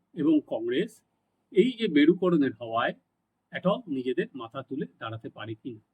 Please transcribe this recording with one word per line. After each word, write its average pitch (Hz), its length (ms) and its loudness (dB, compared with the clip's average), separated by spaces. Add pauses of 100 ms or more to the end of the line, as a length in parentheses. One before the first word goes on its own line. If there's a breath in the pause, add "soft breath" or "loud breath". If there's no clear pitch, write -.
(140)
এবং 156 340 2
কংগ্রেস 123 540 -4 (500)
এই 240 200 4
যে 226 160 -2
মেরুকরণের 151 640 4
হওয়ায় 117 400 -2 (580)
at 143 100 -10
all 214 260 0
নিজেদের 131 460 -2
মাথা 123 300 -12
তুলে 135 220 -8 (140)
দাঁড়াতে 113 300 -10
পারে 110 260 -12
কি 127 180 -12
না। 110 60 -18 (140)